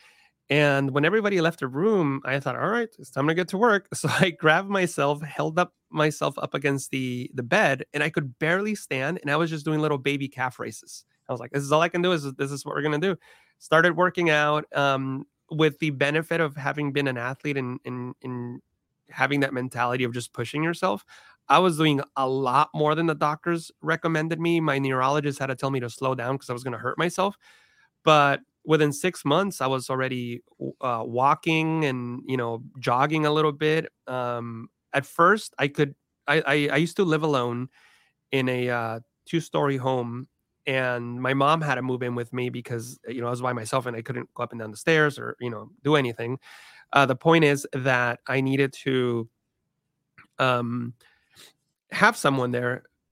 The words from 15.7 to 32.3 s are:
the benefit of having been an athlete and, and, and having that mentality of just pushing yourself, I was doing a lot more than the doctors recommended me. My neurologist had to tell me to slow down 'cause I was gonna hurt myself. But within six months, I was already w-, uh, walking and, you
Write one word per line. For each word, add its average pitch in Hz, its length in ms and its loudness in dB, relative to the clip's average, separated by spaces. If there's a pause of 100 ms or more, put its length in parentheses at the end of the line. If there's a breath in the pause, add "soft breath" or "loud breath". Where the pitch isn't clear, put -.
the 156 120 -2
benefit 156 500 0
of 147 160 -4
having 143 340 -4
been 139 160 0
an 127 100 -4
athlete 135 400 -6
and, 123 280 -4
and, 127 360 -8
and 123 400 -8 (480)
having 135 320 0
that 135 120 0
mentality 123 500 -2
of 117 100 -2
just 120 200 -8
pushing 147 300 -4
yourself, 185 420 -2 (440 loud breath)
I 147 100 8
was 180 180 4
doing 151 240 4 (160)
a 135 100 2
lot 135 480 2
more 151 200 2
than 165 120 0
the 156 80 2
doctors 156 560 -2 (100)
recommended 160 580 0
me. 170 220 2
My 139 180 2
neurologist 135 600 0
had 135 80 -4
to 131 80 -4
tell 135 160 -4
me 135 100 -2
to 120 80 -6
slow 131 260 -2
down 127 220 -4
'cause - 120 -12
I 123 40 -4
was 123 120 -8
gonna 120 120 -6
hurt 117 200 -6
myself. 185 400 0 (640 soft breath)
But 143 380 6 (240)
within 151 280 4
six - 320 -4
months, 170 360 2
I 131 60 0
was 131 220 -4
already 127 540 -4 (160)
w-, 135 220 -8
uh, 117 240 -2
walking 160 800 2
and, 123 420 -4
you 131 100 -2